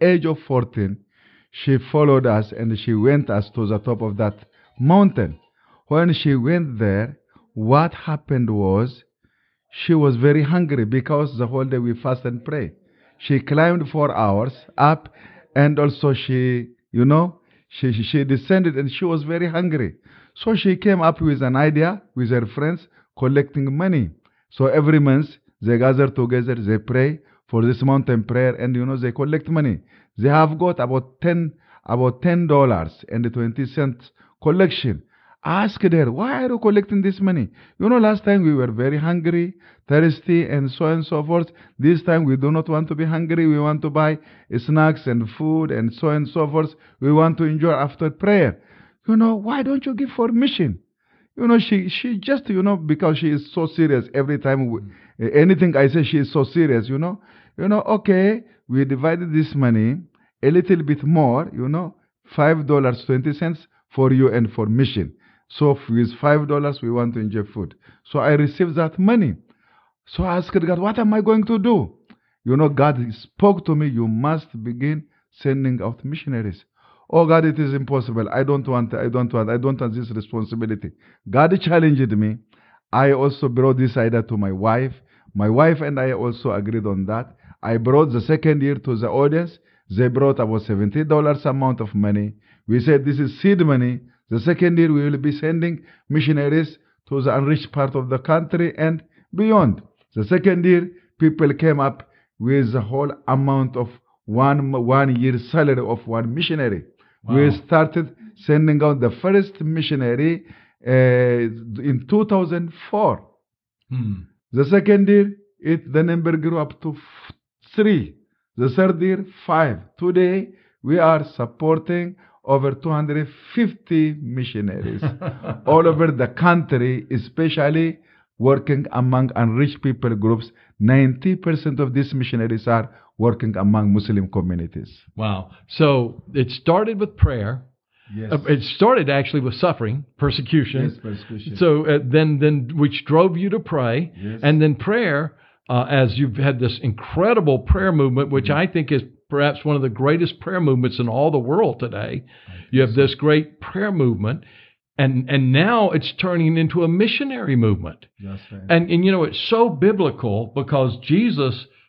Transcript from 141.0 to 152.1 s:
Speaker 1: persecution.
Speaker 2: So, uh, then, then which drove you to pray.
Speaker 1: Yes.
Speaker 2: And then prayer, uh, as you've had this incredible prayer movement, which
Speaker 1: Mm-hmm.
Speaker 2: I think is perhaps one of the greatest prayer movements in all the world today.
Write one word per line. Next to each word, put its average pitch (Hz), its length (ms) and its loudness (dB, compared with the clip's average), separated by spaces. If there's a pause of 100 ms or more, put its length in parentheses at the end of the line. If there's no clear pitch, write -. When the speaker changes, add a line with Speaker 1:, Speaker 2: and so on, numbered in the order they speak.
Speaker 1:
persecution. 107 540 -12
Speaker 2:
So, 156 300 4
uh, 147 180 2
then, 151 340 2
then 143 380 0
which 143 280 0
drove 165 320 2
you 190 140 -2
to 220 80 -2
pray. 143 580 -4
Speaker 1:
Yes. 104 280 -10
Speaker 2:
And 151 180 4
then 151 140 4
prayer, 175 580 -2 (340)
uh, 123 220 0
as 131 260 2
you've 127 200 -2
had 135 240 0
this 120 200 -2
incredible 156 800 0
prayer 190 300 2
movement, 139 400 2
which 139 140 0
Speaker 1:
Mm-hmm. 147 160 0
Speaker 2:
I 156 120 2
think 160 200 -2
is 135 100 0 (260)
perhaps 143 360 -2
one 151 100 0
of 139 80 0
the 131 60 0
greatest 147 500 0
prayer 185 220 -6
movements 131 400 0
in 120 80 -2
all 139 240 0
the 147 60 0
world 143 420 -2
today. 117 160 -8 (500)